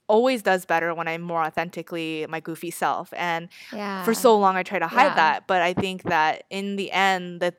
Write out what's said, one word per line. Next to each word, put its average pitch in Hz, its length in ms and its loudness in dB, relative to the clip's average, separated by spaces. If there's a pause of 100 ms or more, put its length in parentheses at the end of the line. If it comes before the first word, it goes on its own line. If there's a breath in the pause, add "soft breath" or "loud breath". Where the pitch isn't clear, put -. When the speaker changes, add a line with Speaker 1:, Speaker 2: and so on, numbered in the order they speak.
Speaker 1:
always 240 340 4
does 190 240 2
better 165 300 0
when 165 120 -6
I'm 165 140 -4
more 170 220 -2
authentically 160 840 -6
my 160 120 -8
goofy 165 320 -10
self. 151 440 -4
And 170 340 -4 (220 loud breath)
Speaker 2:
Yeah. 196 320 -8
Speaker 1:
for 226 120 2
so 220 220 6
long, 190 200 4
I 180 60 -2
try 185 160 -4
to 165 80 0
hide 240 260 4
Speaker 2:
Yeah. - 20 -6
Speaker 1:
that, 156 320 2
but 185 140 2
I 180 120 2
think 185 300 -4
that 156 460 0
in 196 260 -6
the 196 160 -6
end, 180 480 0
the 175 200 0